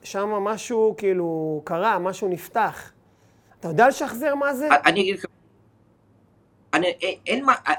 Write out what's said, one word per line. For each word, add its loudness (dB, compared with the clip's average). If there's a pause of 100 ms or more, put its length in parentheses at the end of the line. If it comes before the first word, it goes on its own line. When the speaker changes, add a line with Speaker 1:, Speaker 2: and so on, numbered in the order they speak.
Speaker 1:
שמה -4
משהו, 0
כאילו, 0
קרה, 0
משהו -2
נפתח. -4 (680)
אתה -8
יודע 6
לשחזר -2
מה -2
זה? -2
Speaker 2:
א-, 8 (100)
אני 4
אגיד 0
לך, -12 (1500)
אני, 2
א-, -2 (200)
אין -2
מה, 4 (260)